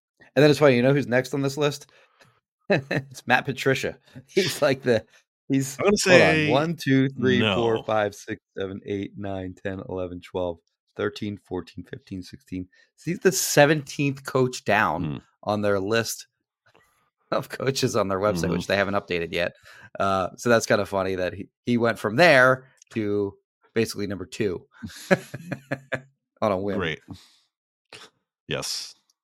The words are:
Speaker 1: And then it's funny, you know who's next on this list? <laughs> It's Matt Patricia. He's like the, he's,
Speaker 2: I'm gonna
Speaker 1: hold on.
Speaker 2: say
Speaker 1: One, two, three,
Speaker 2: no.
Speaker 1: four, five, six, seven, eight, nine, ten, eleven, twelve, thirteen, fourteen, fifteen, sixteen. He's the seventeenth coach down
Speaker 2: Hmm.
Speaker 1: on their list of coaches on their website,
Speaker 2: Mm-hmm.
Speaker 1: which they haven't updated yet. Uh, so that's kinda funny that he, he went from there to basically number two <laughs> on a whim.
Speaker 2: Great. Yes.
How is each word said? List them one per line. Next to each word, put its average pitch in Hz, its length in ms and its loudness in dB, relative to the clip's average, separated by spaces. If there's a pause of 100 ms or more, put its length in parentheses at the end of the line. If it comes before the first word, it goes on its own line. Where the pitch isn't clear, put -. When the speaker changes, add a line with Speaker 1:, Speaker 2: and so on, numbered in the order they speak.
(360)
Speaker 1:
And 131 60 6
then 151 80 8
it's 143 100 2
funny, 143 160 8
you 120 60 2
know 131 120 4
who's 143 140 0
next 127 280 -2
on 139 80 -2
this 139 140 -4
list? 147 340 -4
<laughs> - 800 -16
It's 139 580 -4
Matt 123 180 2
Patricia. 127 540 -2 (260)
He's - 380 -2
like 135 180 2
the, 117 240 0 (420)
he's, 135 320 -2
Speaker 2:
I'm 147 60 -2
gonna 208 120 4 (100)
Speaker 1:
hold 180 140 8
on. 160 120 4
Speaker 2:
say 151 160 2
Speaker 1:
One, 156 260 0
two, 135 340 2
three, 127 300 0
Speaker 2:
no. 107 160 2
Speaker 1:
four, 113 280 0
five, 107 320 -2
six, - 260 -10 (160)
seven, 95 280 -6
eight, 101 300 -6
nine, 95 380 -8
ten, 95 340 -8
eleven, 90 340 -8
twelve, 90 360 -6 (400)
thirteen, 104 400 -6
fourteen, 90 460 -12
fifteen, 95 400 -14
sixteen. - 440 -14 (380)
He's 175 140 -6
the 190 120 4
seventeenth 143 920 2
coach 127 400 0
down 95 380 2
Speaker 2:
Hmm. 71 140 -4 (260)
Speaker 1:
on 104 180 -2
their 101 180 2
list 110 460 -4 (1080)
of - 180 -4
coaches 127 460 -2
on 101 120 0
their 98 120 -2
website, 95 260 0
Speaker 2:
Mm-hmm. 92 80 0
Speaker 1:
which 92 140 -4
they 98 100 0
haven't 98 180 0
updated 85 380 -4
yet. 85 200 -2 (460)
Uh, 95 380 0
so - 120 -2
that's 113 160 4
kinda 104 220 2
funny 95 280 -2
that 90 180 -2
he, 98 160 -14 (160)
he 120 120 2
went 113 220 0
from 107 160 -4
there 131 500 6 (260)
to 104 440 -4 (400)
basically 107 320 -2
number 92 180 -8
two 92 400 -4 (440)
<laughs> - 1300 -6
on 107 100 2
a 95 60 0
whim. 98 220 -4
Speaker 2:
Great. 80 200 -2 (1500)
Yes. - 480 -8 (280)